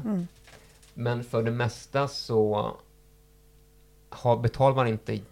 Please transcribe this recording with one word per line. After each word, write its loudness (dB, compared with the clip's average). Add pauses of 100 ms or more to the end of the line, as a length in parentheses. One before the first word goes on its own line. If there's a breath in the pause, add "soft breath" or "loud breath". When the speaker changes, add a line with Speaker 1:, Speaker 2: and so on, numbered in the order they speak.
Speaker 1:
Mm. -4 (680 soft breath)
Speaker 2:
Men -4
för -2
det 0
mesta -2
så 0 (1400)
har, 2
betalar 2
man 2
inte -2 (180)